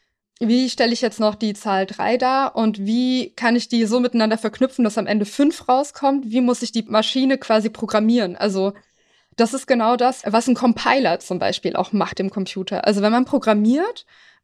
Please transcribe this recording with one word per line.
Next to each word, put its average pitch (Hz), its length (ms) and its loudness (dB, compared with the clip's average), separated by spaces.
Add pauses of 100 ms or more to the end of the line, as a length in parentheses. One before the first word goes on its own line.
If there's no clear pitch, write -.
(400)
Wie 240 280 2
stelle 240 240 0
ich 233 80 -4
jetzt 226 200 -2
noch 214 160 0
die 208 180 -4
Zahl 196 320 -2
drei 202 300 -2
dar 262 400 0
und 214 280 0
wie 247 500 0
kann 240 220 0
ich 233 120 -2
die 233 180 2
so 240 140 2
miteinander 220 360 0
verknüpfen, 240 480 -2
dass 214 140 -2
am 202 80 -2
Ende 208 200 0
fünf - 420 0
rauskommt? 277 640 0
Wie 247 100 2
muss 247 220 0
ich 226 100 -6
die 226 100 -2
Maschine 254 560 0
quasi 220 320 0
programmieren? 220 680 0
Also 196 360 -2 (640)
das 233 180 2
ist 262 120 -8
genau 240 300 2
das, 247 300 0
was 226 220 2
ein 247 60 4
Compiler 240 680 2
zum 180 180 -6
Beispiel - 380 -2
auch - 160 -4
macht 190 280 -2
im 190 100 -2
Computer. 190 560 -6
Also 202 160 2
wenn 214 100 2
man 247 120 2
programmiert, 254 840 0 (380)